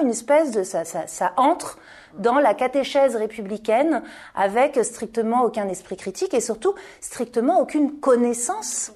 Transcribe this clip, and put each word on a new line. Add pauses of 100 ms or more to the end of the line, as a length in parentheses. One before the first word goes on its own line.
une
espèce
de,
ça,
ça,
ça
entre (400)
dans
la
catéchèse
républicaine (320)
avec
strictement
aucun
esprit
critique
et
surtout (240)
strictement
aucune
connaissance,